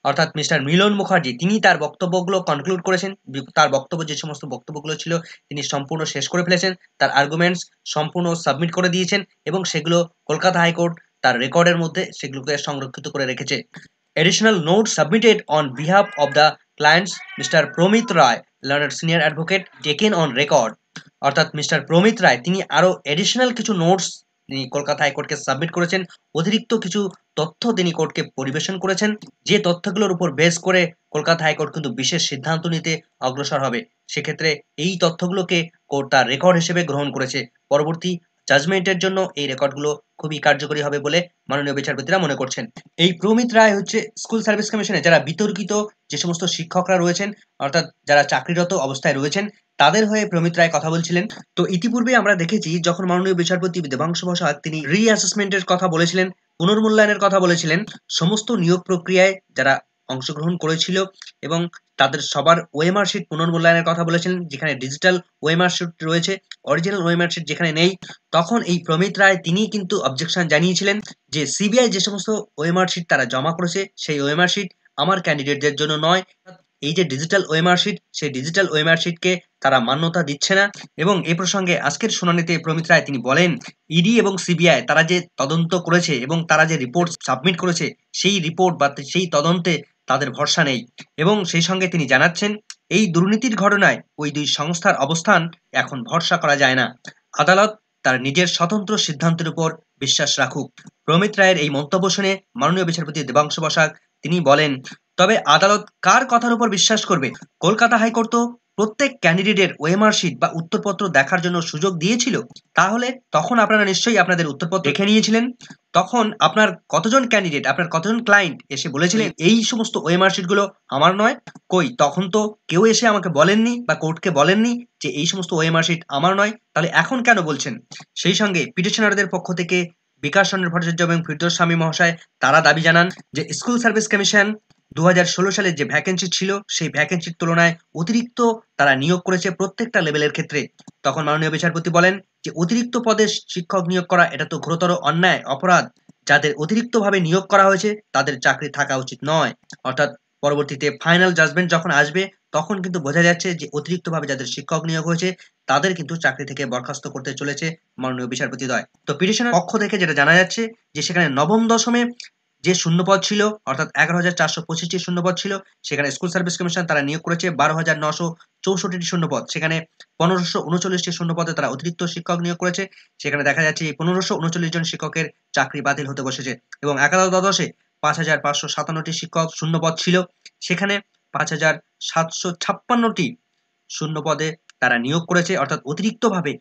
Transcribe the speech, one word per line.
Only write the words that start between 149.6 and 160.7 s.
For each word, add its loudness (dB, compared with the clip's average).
অর্থাৎ 0
পরবর্তীতে -2
ফাইনাল 4
জাজমেন্ট 2
যখন 0
আসবে 2
তখন -2
কিন্তু -4
বোঝা 2
যাচ্ছে 2
যে -10
অতিরিক্তভাবে -6
যাদের -4
শিক্ষক -6
নিয়োগ -2
হয়েছে 0
তাদের 2
কিন্তু -10
চাকরি -2
থেকে -8
বরখাস্ত -6
করতে -10
চলেছে -6
মাননীয় -6
বিচারপতিদ্বয়। -4
তো -2
পিটিশনের 0
পক্ষ 2
থেকে -2
যেটা 0
জানা 4
যাচ্ছে 2